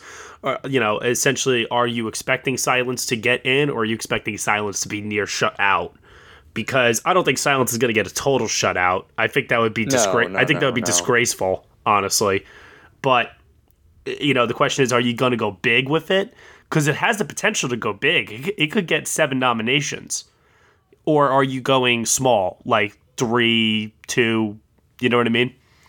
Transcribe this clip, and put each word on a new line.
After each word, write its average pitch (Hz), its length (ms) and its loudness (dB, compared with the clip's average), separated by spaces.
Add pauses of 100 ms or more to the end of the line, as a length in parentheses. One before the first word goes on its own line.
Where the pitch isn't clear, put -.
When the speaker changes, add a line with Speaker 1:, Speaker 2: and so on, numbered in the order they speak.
(420)
Speaker 1:
Or, 127 220 -2
you 135 140 0
know, 107 220 2
essentially, 123 720 0
are 120 180 0
you 117 180 -4
expecting 127 500 -4
Silence 127 500 -2
to 120 100 -2
get 120 280 -2
in, 143 240 0
or 117 120 -4
are 110 40 -2
you 110 120 -2
expecting 107 420 -6
Silence 104 440 -2
to - 60 -8
be 107 120 -8
near 104 260 -2
shut - 320 -2
out? 95 380 0 (580)
Because 120 500 0
I 175 80 2
don't 180 120 2
think 139 140 0
Silence 135 340 0
is 117 60 -4
gonna 120 140 2
get 107 140 0
a - 80 -12
total 131 320 0
shutout. 92 600 0 (120)
I 113 80 2
think 127 220 -2
that 123 100 2
would 113 160 0
be 113 120 -4
Speaker 2:
No, 135 100 0
Speaker 1:
disgra-, 113 340 2
Speaker 2:
no, 98 80 -4
Speaker 1:
I 127 60 4
think - 160 0
that 143 60 2
Speaker 2:
no, - 20 0
Speaker 1:
would 120 80 -2
be 120 60 -2
Speaker 2:
no. 92 40 -2
Speaker 1:
disgraceful, 113 800 0 (180)
honestly. 98 600 0 (580)
But, 123 300 2 (760)
you 135 280 -2
know, 123 120 4
the 120 80 -2
question 139 300 0
is, 120 80 0
are 123 80 4
you 120 140 0
gonna 123 220 0
go 110 140 -2
big 120 380 0
with 160 240 -2
it? 196 200 0 (380)
'Cause 151 160 2
it 151 100 0
has 202 220 0
the - 60 2
potential 196 440 -2
to 123 80 -4
go 110 160 -4
big. 135 380 0 (180)
It, 202 100 -4
it 156 100 2
could 185 180 0
get 151 220 -2
seven 135 320 0
nominations. 123 840 -2 (800)
Or 147 260 4
are 135 140 4
you 131 180 -4
going 123 420 4
small, 110 640 0
like 107 320 0 (180)
three, 113 800 0 (120)
two, 113 520 0 (420)
you 123 80 0
know 120 80 4
what 120 100 4
I 117 40 0
mean? 123 240 0 (340)